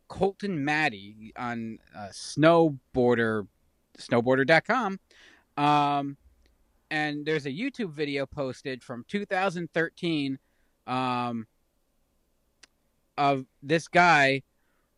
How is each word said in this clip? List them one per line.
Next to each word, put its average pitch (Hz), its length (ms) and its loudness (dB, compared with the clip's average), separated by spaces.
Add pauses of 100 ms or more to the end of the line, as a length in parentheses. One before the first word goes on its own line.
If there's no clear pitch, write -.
Colton 196 560 -4
Matty 110 720 -4
on, 117 420 -6 (160)
uh, 101 180 -12
snowboarder, 127 1400 2 (500)
snowboarder 131 480 0
dot 160 180 4
com. 214 340 -2 (600)
Um, 143 580 0 (720)
and 147 360 -4
there's 151 180 0
a 147 60 -6
YouTube 202 420 -6
video 143 320 -4
posted 131 580 -8
from 120 260 -12
two 202 180 -4
thousand 185 480 -4
thirteen, 156 640 -2 (480)
um, 123 600 -4 (1700)
of 139 280 2 (160)
this 151 260 -2
guy 147 540 6 (560)